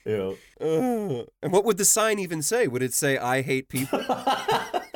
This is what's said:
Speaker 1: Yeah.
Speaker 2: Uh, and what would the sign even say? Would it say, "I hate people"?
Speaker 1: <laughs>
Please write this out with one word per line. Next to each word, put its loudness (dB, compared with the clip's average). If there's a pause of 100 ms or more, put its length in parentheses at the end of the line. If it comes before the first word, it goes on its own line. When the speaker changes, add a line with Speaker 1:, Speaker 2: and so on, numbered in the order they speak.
Speaker 1:
Yeah. -2 (280)
Speaker 2:
Uh, 0 (180)
and -2
what 4
would 2
the 2
sign 4
even -4
say? 2
Would -2
it 0
say, 2
"I 0
hate -2
people"? -2
Speaker 1:
<laughs> -2 (800)